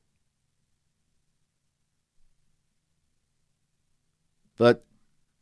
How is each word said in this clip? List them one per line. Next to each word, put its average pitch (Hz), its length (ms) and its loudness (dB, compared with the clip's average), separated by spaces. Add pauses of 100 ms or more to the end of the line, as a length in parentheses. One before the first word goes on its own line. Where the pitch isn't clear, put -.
(4000)
But, 120 280 12 (580)